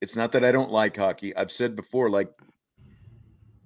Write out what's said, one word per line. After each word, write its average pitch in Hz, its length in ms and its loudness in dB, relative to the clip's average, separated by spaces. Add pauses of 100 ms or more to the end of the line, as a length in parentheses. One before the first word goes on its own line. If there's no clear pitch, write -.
It's 113 140 -8
not 113 160 -2
that 127 120 4
I 123 80 6
don't 131 180 2
like 107 240 2
hockey. 95 400 -2
I've 95 160 -4
said 120 240 -4
before, 113 360 -2
like, 101 200 0 (1400)